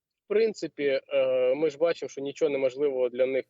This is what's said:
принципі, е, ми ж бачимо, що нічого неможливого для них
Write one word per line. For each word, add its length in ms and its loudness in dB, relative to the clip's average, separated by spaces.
принципі, 800 0
е, 460 2
ми 160 0
ж 80 -16
бачимо, 300 0
що 120 -10
нічого 280 -2
неможливого 600 0
для 180 2
них 240 0